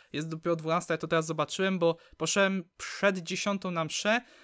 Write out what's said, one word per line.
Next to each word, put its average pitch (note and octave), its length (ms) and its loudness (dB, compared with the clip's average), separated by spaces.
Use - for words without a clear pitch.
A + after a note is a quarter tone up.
jest D#3 160 -4
dopiero D#3+ 280 -2
dwunasta, D#3+ 380 0
ja D#3+ 40 0
to D#3+ 100 -6
teraz D#3+ 180 2
zobaczyłem, E3+ 520 0
bo E3 180 2
poszedłem F#3+ 480 2
przed - 420 0
dziesiątą F#3 520 -4
na E3+ 140 -2
mszę, G#3 360 0